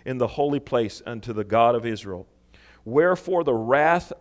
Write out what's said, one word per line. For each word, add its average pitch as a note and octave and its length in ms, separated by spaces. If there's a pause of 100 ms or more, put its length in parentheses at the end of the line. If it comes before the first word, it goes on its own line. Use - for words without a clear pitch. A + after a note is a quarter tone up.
in B2+ 140
the A#2+ 80
holy C#3+ 340
place A#2 440
unto A#2 280
the G#2+ 100
God A#2 320
of A2+ 100
Israel. G2 400 (600)
Wherefore F3 580
the C#3+ 100
wrath C#3+ 680